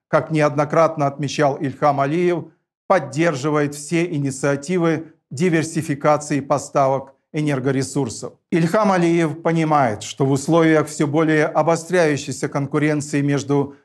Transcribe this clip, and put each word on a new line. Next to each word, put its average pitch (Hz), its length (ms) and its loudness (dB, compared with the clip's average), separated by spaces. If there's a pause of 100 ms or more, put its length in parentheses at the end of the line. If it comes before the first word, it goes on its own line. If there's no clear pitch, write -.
как 156 220 0
неоднократно 151 760 2
отмечал 143 500 -2
Ильхам 139 440 0
Алиев, 170 480 0 (380)
поддерживает 147 880 0
все 165 300 -4
инициативы 147 1080 -2 (160)
диверсификации 151 1120 0
поставок 135 720 -2 (200)
энергоресурсов. 135 1000 -4 (160)
Ильхам 190 420 2
Алиев 170 480 2
понимает, 151 600 2
что - 240 -2
в 135 60 2
условиях 156 540 4
все 151 200 -2
более 156 400 2
обостряющейся 160 1040 0
конкуренции 147 720 -2
между 143 520 0 (100)